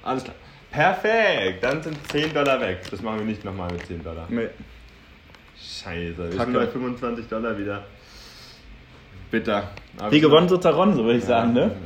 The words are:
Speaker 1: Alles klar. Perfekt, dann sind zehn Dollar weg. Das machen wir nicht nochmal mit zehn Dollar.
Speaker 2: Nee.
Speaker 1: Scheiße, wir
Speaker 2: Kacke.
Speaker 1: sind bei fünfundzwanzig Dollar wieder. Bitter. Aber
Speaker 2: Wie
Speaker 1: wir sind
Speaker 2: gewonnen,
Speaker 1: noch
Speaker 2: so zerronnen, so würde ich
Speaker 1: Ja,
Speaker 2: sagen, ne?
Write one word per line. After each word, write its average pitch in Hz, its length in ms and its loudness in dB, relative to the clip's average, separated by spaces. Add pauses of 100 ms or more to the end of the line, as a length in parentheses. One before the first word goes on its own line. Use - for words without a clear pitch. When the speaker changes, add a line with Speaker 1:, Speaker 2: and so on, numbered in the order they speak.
Speaker 1:
Alles 131 220 -4
klar. - 100 -14 (360)
Perfekt, 175 920 2
dann 143 200 -2
sind 156 140 -8 (140)
zehn 151 220 -2
Dollar 139 280 2
weg. 92 200 -4 (100)
Das 92 120 -10
machen 110 180 -4
wir 107 60 -4
nicht 110 180 -6
nochmal 95 260 -6
mit 85 160 -8
zehn 85 160 -10
Dollar. 82 280 -10
Speaker 2:
Nee. 117 180 -2 (1120)
Speaker 1:
Scheiße, 85 580 -8
wir 85 180 -6
Speaker 2:
Kacke. 117 140 -2
Speaker 1:
sind - 40 -2
bei 120 120 2
fünfundzwanzig 123 600 -6
Dollar 110 280 -4
wieder. 101 280 -6 (1500)
Bitter. 107 380 -2 (300)
Aber 104 120 -6
Speaker 2:
Wie 127 40 2
Speaker 1:
wir 151 60 8
sind - 20 -
Speaker 2:
gewonnen, 156 240 10
Speaker 1:
noch 175 40 4
Speaker 2:
so 180 80 4
zerronnen, 190 380 4
so 113 80 2
würde 120 140 4
ich 117 60 0
Speaker 1:
Ja, - 40 -6
Speaker 2:
sagen, 117 240 4
ne? 147 340 2